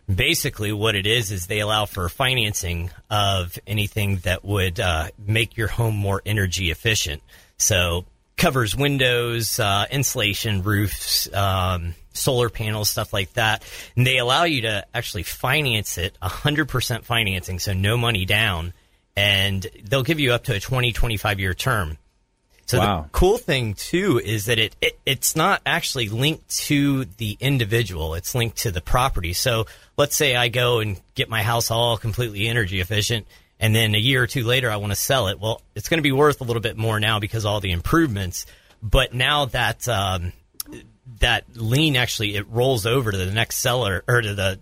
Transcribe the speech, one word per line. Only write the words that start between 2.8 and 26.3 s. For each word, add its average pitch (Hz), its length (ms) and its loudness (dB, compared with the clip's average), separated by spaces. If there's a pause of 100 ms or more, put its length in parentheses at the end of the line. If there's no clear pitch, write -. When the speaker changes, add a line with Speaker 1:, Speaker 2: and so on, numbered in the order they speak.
Speaker 1:
of 98 580 0
anything 101 520 -2
that 90 260 -4
would, 95 340 -2
uh, 80 300 0 (100)
make 110 380 -2
your 110 100 0
home 110 300 -2
more 98 280 -2
energy 92 460 0
efficient. 80 500 -2 (360)
So 90 480 2 (320)
covers 131 380 2
windows, 123 840 0
uh, 101 320 2
insulation, 107 720 0
roofs, - 680 0
um, 92 640 0 (200)
solar 120 360 0
panels, 107 400 -4
stuff 110 240 -4
like 101 200 -2
that. 110 300 0 (320)
And 123 120 4
they 131 100 2
allow 131 280 4
you 143 160 0
to 107 220 -2 (120)
actually 110 260 -6
finance 123 800 -2
it, 90 240 -4
a 92 40 -2
hundred 147 400 0
percent 117 380 -4
financing, 92 540 -2
so 101 140 -4
no 101 240 2
money 113 280 0
down. 95 480 0 (420)
And 98 520 2 (160)
they'll 131 180 0
give 151 180 0
you 127 120 2
up 120 140 0
to 117 100 -2
a 98 40 -2
twenty, 123 320 0
twenty-five 104 480 0
year 95 140 0
term. 92 460 -2 (680)
So 92 140 2
Speaker 2:
Wow. 92 240 2
Speaker 1:
the 73 60 -14
cool 196 280 4
thing, 127 380 -2
too, 180 480 0
is 104 220 -4
that 113 120 0
it, 107 240 0
it, 165 240 -2
it's - 300 -2
not 175 280 2
actually 135 460 -2
linked 135 400 -2 (160)